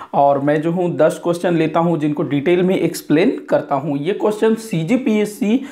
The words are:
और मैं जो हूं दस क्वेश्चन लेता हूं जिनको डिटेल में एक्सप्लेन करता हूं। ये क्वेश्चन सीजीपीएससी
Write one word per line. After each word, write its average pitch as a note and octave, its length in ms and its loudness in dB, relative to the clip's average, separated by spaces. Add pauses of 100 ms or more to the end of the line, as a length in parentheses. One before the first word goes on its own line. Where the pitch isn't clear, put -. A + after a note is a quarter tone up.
(140)
और C#3+ 240 4
मैं D3 240 0
जो E3 80 -2
हूं F3 260 -2
दस D#3 280 2
क्वेश्चन F3 300 0
लेता D#3+ 260 0
हूं E3 180 0
जिनको D3+ 240 -2
डिटेल D3 400 0
में F#3 160 2
एक्सप्लेन - 680 0
करता C#3+ 260 0
हूं। C#3 220 -2
ये D3 160 -2
क्वेश्चन G#3+ 420 0
सीजीपीएससी G#3+ 1160 0